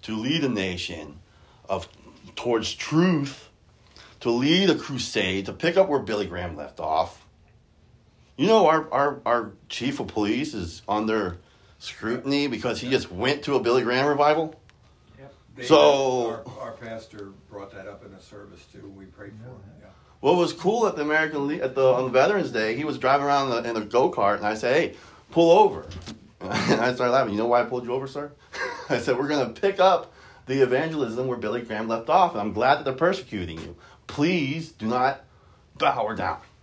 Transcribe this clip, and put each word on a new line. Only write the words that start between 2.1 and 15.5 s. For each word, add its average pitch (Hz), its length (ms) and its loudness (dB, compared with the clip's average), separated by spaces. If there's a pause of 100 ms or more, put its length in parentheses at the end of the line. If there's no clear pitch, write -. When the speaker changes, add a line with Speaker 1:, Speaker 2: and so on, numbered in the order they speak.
Speaker 1:
towards 113 380 -2
truth, 156 760 0 (720)
to 120 100 0
lead 160 380 4
a 151 60 4
crusade, 98 720 -4
to 101 60 -8
pick 170 240 0
up 190 100 6
where 143 120 0
Billy 104 260 -2
Graham 87 300 -8
left 73 240 -14
off. 80 460 -2 (1120)
You 151 100 0
know, 214 200 6
our, 156 240 2
our, 143 340 0
our 113 260 0 (180)
chief - 300 -6
of 104 80 -6
police 110 460 -2
is 90 340 -10
under 107 500 -2 (420)
scrutiny 135 680 -4
because 117 340 -4
he 123 80 -8
just 135 220 0
went 127 320 -2
to 139 120 -2
a 123 40 4
Billy 117 240 2
Graham 127 240 2
revival. 151 520 2 (600)
Speaker 2:
Yep. - 140 -20 (220)